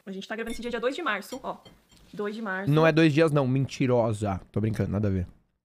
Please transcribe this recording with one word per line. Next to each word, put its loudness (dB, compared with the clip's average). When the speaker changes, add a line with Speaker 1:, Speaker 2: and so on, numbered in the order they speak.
Speaker 1:
A -14
gente -12
tá -6
gravando -8
esse -8
dia, -6
dia -4
dois -2
de -8
março, -6
ó. -8
Dois -6
de -10
março. -2
Speaker 2:
Não 6
é 6
dois 6
dias, 4
não. 2
Mentirosa. 0
Tô -2
brincando, -2
nada 0
a 2
ver. 0